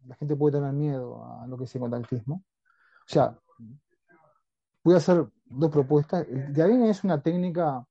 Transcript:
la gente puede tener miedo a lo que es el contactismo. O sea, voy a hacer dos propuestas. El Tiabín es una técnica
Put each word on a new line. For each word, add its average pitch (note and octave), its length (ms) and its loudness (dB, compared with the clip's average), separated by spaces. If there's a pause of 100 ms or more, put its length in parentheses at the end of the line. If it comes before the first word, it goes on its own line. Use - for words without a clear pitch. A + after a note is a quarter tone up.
la B2+ 80 -20
gente D3 220 -4
puede C#3+ 220 2
tener C#3 140 -2
miedo B2+ 520 -4
a A#2 220 -16
lo B2+ 120 -10
que B2+ 60 -6
es A#2+ 100 -16
el B2+ 60 -6
contactismo. A#2+ 560 -6
O - 760 -20
sea, A#2+ 240 2 (1500)
voy E3+ 100 8
a F3+ 40 8
hacer E3 280 4 (180)
dos D3 260 -2
propuestas. D3 580 0
El C3+ 260 -6
Tiabín G#3 300 4
es G#3+ 180 0
una E3+ 180 0
técnica E3 720 -2